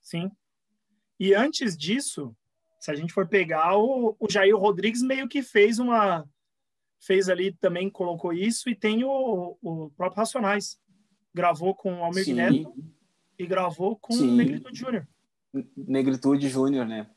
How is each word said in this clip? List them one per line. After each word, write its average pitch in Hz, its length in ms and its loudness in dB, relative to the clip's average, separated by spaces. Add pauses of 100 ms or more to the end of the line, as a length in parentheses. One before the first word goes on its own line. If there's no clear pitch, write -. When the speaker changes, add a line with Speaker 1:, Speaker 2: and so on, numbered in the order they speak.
Speaker 1:
Sim. 175 300 -6 (880)
E 196 160 4
antes 226 420 0
disso, 151 580 -6 (460)
se - 100 -10
a 151 40 -2
gente 165 180 -6
for 190 160 0
pegar, 170 480 2
o, 233 420 2
o 220 120 -2
Jair 196 260 6
Rodrigues 208 460 0
meio 269 260 -2
que 277 140 -4
fez 220 360 4
uma, 208 460 2 (760)
fez 190 280 2
ali 185 240 0
também, 185 380 -2
colocou 175 420 -4
isso, 202 380 -2
e 233 40 0
tem 220 300 0
o, 233 580 -2
o 160 280 -8
próprio 180 280 -6
Racionais. 208 600 -2 (540)
Gravou 175 400 0
com 180 260 -6
o 170 40 -6
Almir 180 200 -2
Speaker 2:
Sim. 131 100 -2
Speaker 1:
Neto 135 400 2 (640)
e 180 80 -8
gravou 185 500 -2
com - 160 -8
Speaker 2:
Sim. 240 240 2
Speaker 1:
Negritude - 420 0
Júnior. 233 300 -6 (460)
Speaker 2:
N-, 135 220 -8
Negritude 135 720 0
Júnior, 131 380 0
né? 110 300 -10